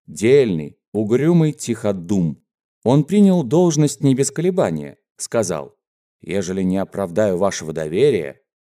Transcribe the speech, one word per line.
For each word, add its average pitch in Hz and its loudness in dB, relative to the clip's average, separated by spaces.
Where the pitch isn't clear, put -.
дельный, 98 0
угрюмый 143 2
тиходум. 98 -4
Он 139 4
принял 185 4
должность 151 2
не 139 4
без 135 -2
колебания, 113 -4
сказал: 87 -6
«Ежели 95 -4
не 92 0
оправдаю 95 -2
вашего 87 -4
доверия, 80 -2